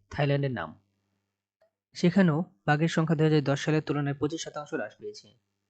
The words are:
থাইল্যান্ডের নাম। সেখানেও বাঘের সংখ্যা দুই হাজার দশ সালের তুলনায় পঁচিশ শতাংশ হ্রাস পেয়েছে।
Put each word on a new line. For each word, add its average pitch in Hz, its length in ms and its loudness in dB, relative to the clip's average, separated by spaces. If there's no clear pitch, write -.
থাইল্যান্ডের 143 500 0
নাম। 80 100 -8
সেখানেও 175 440 4
বাঘের 151 300 2
সংখ্যা 160 220 2
দুই 156 100 2
হাজার 151 160 4
দশ 139 220 -2
সালের 156 220 0
তুলনায় 143 320 -4
পঁচিশ 151 240 -4
শতাংশ 147 300 -12
হ্রাস 107 260 -6
পেয়েছে। 104 280 -16